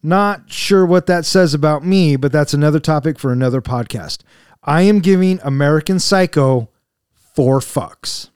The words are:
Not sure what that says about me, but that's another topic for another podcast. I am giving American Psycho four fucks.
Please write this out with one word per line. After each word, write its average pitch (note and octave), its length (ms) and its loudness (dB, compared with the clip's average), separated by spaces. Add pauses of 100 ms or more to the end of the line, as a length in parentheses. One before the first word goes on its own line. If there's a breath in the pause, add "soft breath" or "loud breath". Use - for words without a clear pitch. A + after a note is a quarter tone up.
Not G3 480 -2
sure F#3+ 360 0
what F3 200 2
that F3 200 0
says F3 260 2
about D3+ 320 -2
me, F3+ 320 2
but C3 160 -2
that's D3 220 0
another D3+ 260 2
topic D3+ 380 -2
for C3 140 -2
another B2+ 280 0
podcast. A2+ 600 -8 (420 soft breath)
I D#3+ 200 0
am G#3 180 4
giving F#3 420 2
American D3 560 0
Psycho C#3+ 720 0 (640)
four C3 260 2
fucks. - 760 -10